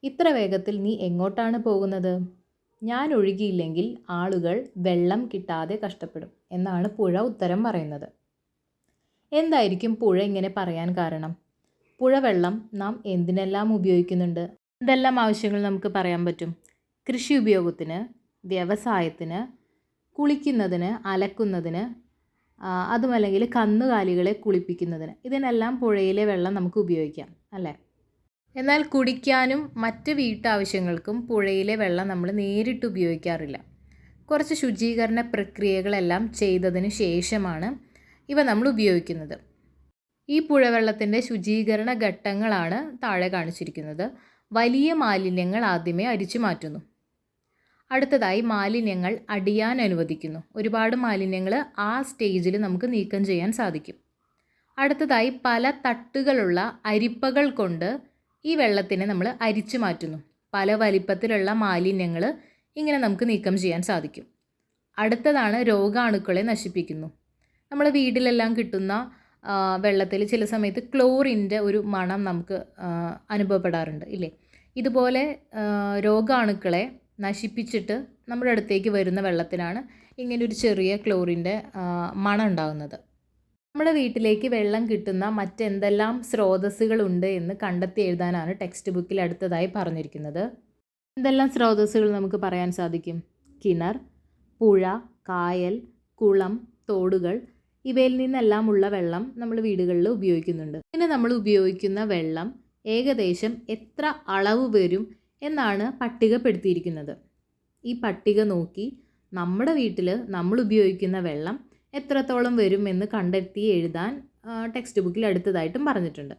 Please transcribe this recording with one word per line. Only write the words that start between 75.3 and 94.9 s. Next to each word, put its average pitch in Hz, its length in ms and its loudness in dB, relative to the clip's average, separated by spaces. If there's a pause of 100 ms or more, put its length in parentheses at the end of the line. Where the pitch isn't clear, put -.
ആ, 214 100 -6 (360)
രോഗാണുക്കളെ 214 1000 2 (200)
നശിപ്പിച്ചിട്ട് 208 840 -4 (240)
നമ്മുടെ 247 220 0
അടുത്തേക്ക് 208 380 0
വരുന്ന 190 320 2
വെള്ളത്തിനാണ് 175 640 -2 (380)
ഇങ്ങനൊരു 240 320 -2
ചെറിയ 196 420 2
ക്ലോറിൻ്റെ, 180 640 -2 (140)
ആ, 175 400 -4
മണം 202 320 2
ഉണ്ടാകുന്നത്. 156 480 -2
നമ്മുടെ - 960 -6
വീട്ടിലേക്ക് 220 560 2
വെള്ളം 220 420 0
കിട്ടുന്ന 202 400 -2
മറ്റെന്തെല്ലാം 208 920 -2
സ്രോതസ്സുകളുണ്ട് 202 1040 2
എന്ന് 185 260 -2 (100)
കണ്ടെത്തി 185 380 -2
എഴുതാനാണ് 175 600 -2
ടെക്സ്റ്റ് 185 300 -8
ബുക്കിൽ 180 300 -2
അടുത്തതായി 175 540 -2
പറഞ്ഞിരിക്കുന്നത്. 160 680 -6 (760)
എന്തെല്ലാം 269 320 4
സ്രോതസ്സുകൾ 214 640 4
നമുക്ക് 196 240 -2
പറയാൻ 180 360 -2
സാധിക്കും? 170 520 -6 (420)
കിണർ, 180 340 0 (640)
പുഴ, 196 220 8 (460)